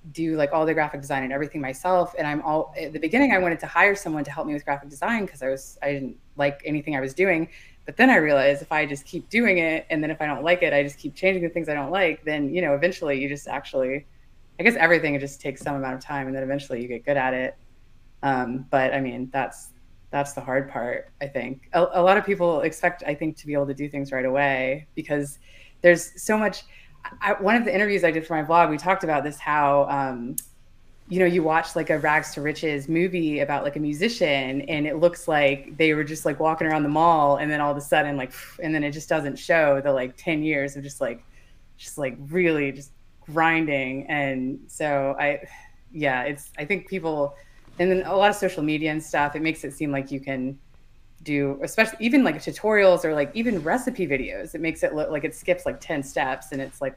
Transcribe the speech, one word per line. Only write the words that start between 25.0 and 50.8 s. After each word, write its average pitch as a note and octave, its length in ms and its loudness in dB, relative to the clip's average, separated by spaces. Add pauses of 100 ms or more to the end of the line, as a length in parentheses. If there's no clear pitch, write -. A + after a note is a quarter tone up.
there's F3 420 6
so G#3+ 140 0
much. G#3 280 -2 (560)
I, G3+ 120 0
one G#3 240 2
of A#3+ 80 2
the F3+ 100 0
interviews G3 300 2
I E3 80 6
did D#3+ 120 -2
for D#3+ 120 -4
my D#3 80 -2
blog, E3 260 6
we D3+ 80 -2
talked F#3 240 0
about D3+ 220 0
this, D3 120 -6
how, C#3+ 520 2
um, C3+ 480 -4 (720)
you F3+ 100 -2
know, F#3 80 6
you F3 160 4
watch, D#3+ 320 0
like, D#3+ 160 -2
a D#3 80 4
rags D3+ 360 2
to D3 80 -6
riches C#3+ 460 -4
movie E3 520 0
about, C#3 240 -2
like, C#3+ 100 -4
a D3+ 60 -6
musician, D3 840 0
and D3+ 240 -2
it D#3 120 -4
looks E3+ 280 2
like D3 500 2
they D#3 180 4
were D3+ 100 0
just, D3+ 200 -8
like, D3 140 0
walking D#3+ 300 2
around D#3 160 2
the C#3+ 40 0
mall, D3+ 500 6
and D3+ 120 -2
then D3+ 100 0
all D3 120 2
of C#3 40 -2
a C#3+ 40 -6
sudden, C#3+ 360 0
like, C3 160 -6 (300)
and D#3+ 100 -2
then D#3 120 -2
it D3 80 -4
just D3+ 160 -12
doesn't C#3+ 280 -2
show D3 440 4
the, C#3 120 2
like, B2+ 240 -2
ten D#3 280 -2
years C#3+ 320 -2
of C#3 80 -12
just, C#3 160 -14
like, A#2+ 240 -4 (520)
just, - 220 -16
like, C3 180 -4 (120)
really D#3 420 2
just C3+ 220 -16 (300)
grinding. D3+ 840 0
And C3+ 600 -2
so C#3 500 -2
I, D3 220 0 (500)
yeah, C#3 320 0
it's, C#3+ 340 -8
I D3+ 80 -8
think F#3+ 220 -4
people, D#3 480 -2 (460)
and F3+ 100 4
then F#3 140 2
a E3+ 100 -2
lot G3+ 160 6
of G3 60 -2
social F3+ 260 -2
media D3+ 300 0
and D#3 100 -4
stuff, D3 320 0
it D3+ 80 -4
makes D#3 220 -2
it C#3 80 -8
seem D3+ 180 -4
like C#3 220 -4
you C#3 80 -6
can C3+ 360 -6 (640)